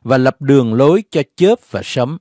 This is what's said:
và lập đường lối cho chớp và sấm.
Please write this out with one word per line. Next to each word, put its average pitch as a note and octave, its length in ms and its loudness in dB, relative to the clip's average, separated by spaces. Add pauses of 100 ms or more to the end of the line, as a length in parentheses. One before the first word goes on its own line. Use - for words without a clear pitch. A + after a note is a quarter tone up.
và C3 160 0
lập C3 240 -2
đường C3+ 320 2
lối D3+ 360 2
cho D3+ 120 -2 (140)
chớp F#3+ 180 2 (160)
và G2 140 -8
sấm. C3+ 360 -6